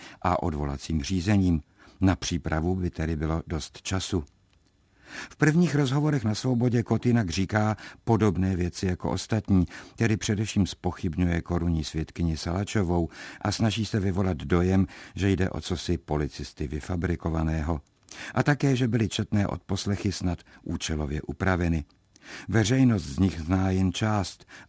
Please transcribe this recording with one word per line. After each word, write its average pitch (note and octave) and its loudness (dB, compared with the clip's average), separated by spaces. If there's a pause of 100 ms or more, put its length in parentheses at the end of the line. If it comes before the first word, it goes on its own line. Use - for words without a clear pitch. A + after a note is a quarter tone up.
(220)
a F2 0
odvolacím D2 -2
řízením. F#2 2 (400)
Na F#2+ 4
přípravu D#2+ -2
by F2+ -2
tedy D#2+ -2
bylo D#2+ -2
dost D#2 -8
času. F#2+ -4 (1040)
V - -20
prvních D3+ 4
rozhovorech C#3+ 2
na A2 0
Svobodě A#2+ 2
Kot A2 0
jinak A#2 4
říká G#2 0 (260)
podobné F#2+ 2
věci F2 -2
jako F2+ -2
ostatní, F#2 2 (300)
tedy A2 2
především G2+ 0
zpochybňuje F2 -2
korunní E2+ 0
svědkyni D#2+ -2
Salačovou F2 0 (320)
a G2+ 0
snaží A2 0
se G#2+ -2
vyvolat F#2 0
dojem, F2+ 2 (280)
že F#2+ 2
jde F#2 2
o D2 -6
cosi F2 -4
policisty D2+ -4
vyfabrikovaného. D#2+ -2 (520)
A B2+ 0
také, C#3 2
že B2 0
byly A2 2
četné G2+ 0
odposlechy G2 -2
snad F2+ -2 (240)
účelově D2+ -4
upraveny. E2+ 0 (640)
Veřejnost A2 4
z C#2 -6
nich E2+ 2
zná F#2+ 0
jen F#2+ 2
část, G#2+ -2 (240)